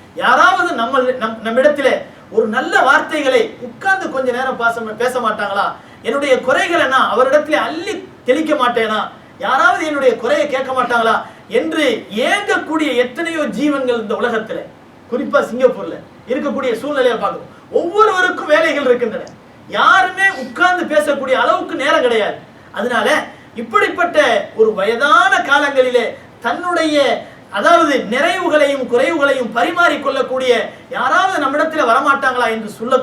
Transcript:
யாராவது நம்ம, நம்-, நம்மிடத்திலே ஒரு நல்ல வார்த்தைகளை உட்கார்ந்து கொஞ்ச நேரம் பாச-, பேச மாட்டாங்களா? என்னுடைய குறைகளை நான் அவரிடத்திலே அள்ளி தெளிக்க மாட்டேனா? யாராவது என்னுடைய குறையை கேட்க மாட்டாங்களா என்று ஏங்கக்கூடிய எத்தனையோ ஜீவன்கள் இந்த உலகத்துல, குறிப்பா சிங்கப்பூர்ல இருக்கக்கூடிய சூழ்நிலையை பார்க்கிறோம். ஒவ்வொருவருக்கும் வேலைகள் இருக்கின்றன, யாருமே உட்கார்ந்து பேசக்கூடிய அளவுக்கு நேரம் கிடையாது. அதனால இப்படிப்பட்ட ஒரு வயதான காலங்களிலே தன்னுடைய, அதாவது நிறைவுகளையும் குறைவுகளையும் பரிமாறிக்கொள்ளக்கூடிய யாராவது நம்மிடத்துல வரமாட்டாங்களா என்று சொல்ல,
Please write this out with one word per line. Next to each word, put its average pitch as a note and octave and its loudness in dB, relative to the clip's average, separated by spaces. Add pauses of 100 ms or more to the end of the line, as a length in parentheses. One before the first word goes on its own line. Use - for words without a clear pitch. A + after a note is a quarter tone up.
(160)
யாராவது E4 2
நம்ம, B3+ -2
நம்-, A#3 -2
நம்மிடத்திலே C4 2 (380)
ஒரு G#3+ 2
நல்ல D4 -2
வார்த்தைகளை C#4 2 (200)
உட்கார்ந்து F#4+ -4
கொஞ்ச C4 -2
நேரம் B3 -4
பாச-, A3 -2
பேச B3 -2
மாட்டாங்களா? G3+ -2 (360)
என்னுடைய C#4 0
குறைகளை E4 0
நான் C4 0
அவரிடத்திலே D4 2 (100)
அள்ளி F4 -8 (160)
தெளிக்க D4+ 0
மாட்டேனா? A3 0 (400)
யாராவது D#4+ 0
என்னுடைய C#4 2
குறையை C#4+ 0
கேட்க B3+ -4
மாட்டாங்களா A#3+ 0 (320)
என்று C#4+ 0 (100)
ஏங்கக்கூடிய D#4 -2
எத்தனையோ D#4+ -2
ஜீவன்கள் B3 -2
இந்த G#3 -6
உலகத்துல, A3 -4 (520)
குறிப்பா C4 -2
சிங்கப்பூர்ல G#3 -2 (320)
இருக்கக்கூடிய C4 -2
சூழ்நிலையை C4 0
பார்க்கிறோம். - -6 (200)
ஒவ்வொருவருக்கும் F#4 2
வேலைகள் D#4 2
இருக்கின்றன, A#3+ 0 (400)
யாருமே F#4 4 (100)
உட்கார்ந்து E4 0 (100)
பேசக்கூடிய C#4 2
அளவுக்கு E4+ 0
நேரம் D4 0
கிடையாது. A3 0 (340)
அதனால A3+ -2 (480)
இப்படிப்பட்ட F4 0 (380)
ஒரு A3 4
வயதான C#4+ 4
காலங்களிலே C4+ 2 (360)
தன்னுடைய, D4+ 0 (240)
அதாவது D4+ 2 (160)
நிறைவுகளையும் D4 0
குறைவுகளையும் C4+ 0
பரிமாறிக்கொள்ளக்கூடிய C4 0 (360)
யாராவது D#4 0
நம்மிடத்துல D4+ 0
வரமாட்டாங்களா C4+ 0
என்று A3 -6
சொல்ல, B3 -2